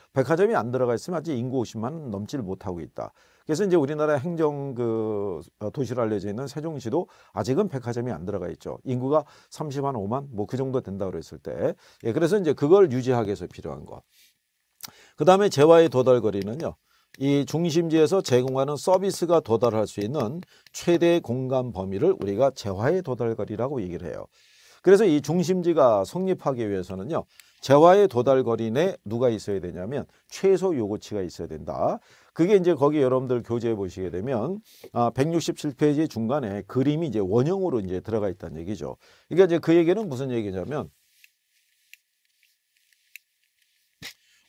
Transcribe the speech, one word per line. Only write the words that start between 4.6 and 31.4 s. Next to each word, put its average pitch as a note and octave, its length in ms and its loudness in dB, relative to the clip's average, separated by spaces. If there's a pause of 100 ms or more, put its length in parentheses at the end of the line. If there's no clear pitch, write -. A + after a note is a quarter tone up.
그, A2 680 -2 (200)
어, G#2+ 100 -6
도시로 B2 320 -4
알려져 G#2 280 -2
있는 A#2+ 180 -8
세종시도 D3+ 600 -6 (260)
아직은 C3 360 0
백화점이 A#2+ 420 -6
안 E2 140 -10
들어가 F#2 240 -6
있죠. D2 340 -12
인구가 C3+ 400 -2 (280)
삼십, C#3+ 320 -8
한 C#3 120 -4
오만, A#2 360 -6
뭐 G#2 160 -6
그 B2+ 100 -6
정도 C3 240 -4
된다 G2 240 -8
그랬을 E2 320 -10
때. F#2 380 -6 (300)
예, A#2 60 -2
그래서 E3 280 0
이제 D#3 140 2
그걸 F3 380 6
유지하기 A#2+ 360 0
위해서 F#2 180 -6
필요한 D2+ 400 -14
거. - 160 -18 (1120)
그다음에 F#3 340 6
재화의 E3 400 8
도달거리는요. A2+ 840 0 (440)
이 C#3 260 2
중심지에서 D#3+ 760 2
제공하는 C3+ 560 0
서비스가 F3+ 640 2
도달할 A2 440 2
수 - 140 -8
있는 B2+ 420 -4 (300)
최대 E3+ 480 2
공간 B2+ 520 -4
범위를 G2 480 0
우리가 G#2 360 2
재화의 A#2 480 -2
도달거리라고 A2+ 800 -4
얘기를 F2 260 -8
해요. G1+ 180 -10 (560)
그래서 G3 240 8
이 D3 160 4
중심지가 D#3+ 840 2
성립하기 D#3 640 -4
위해서는요. F#2+ 560 -6 (360)
재화의 F3 460 8
도달거리 A#2 640 0
내 E3 320 0
누가 A#2+ 260 -2
있어야 G2+ 300 -4
되냐면 F#2 460 -8 (240)
최소 F#3+ 460 0
요구치가 G#2 460 -4
있어야 E2+ 260 -8